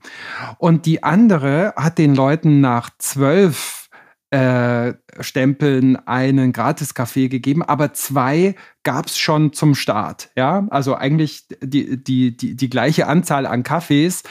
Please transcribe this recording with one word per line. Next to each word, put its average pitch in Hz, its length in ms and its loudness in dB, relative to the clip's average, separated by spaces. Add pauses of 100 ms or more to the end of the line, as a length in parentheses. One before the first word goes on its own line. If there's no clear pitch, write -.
(580)
Und 165 280 2
die 160 160 0
andere 165 720 2
hat 165 220 -2
den 147 160 4
Leuten 143 460 4
nach 120 380 0
zwölf, 147 920 0 (420)
äh, 123 640 0 (260)
Stempeln 135 760 2 (100)
einen 131 460 0
Gratis-Kaffee 131 760 -2
gegeben, 131 340 -2
aber 143 300 -2
zwei 147 640 0 (300)
gab's 135 320 -4
schon 151 360 2
zum 147 240 2
Start, - 600 -6
ja? 170 340 0
Also 135 260 -2
eigentlich 147 480 -2 (180)
die, 131 400 -4
die, 127 340 0
die, 117 200 -8
die 127 140 -4
gleiche 127 360 0
Anzahl 147 400 0
an 120 160 -2
Kaffees, 156 680 0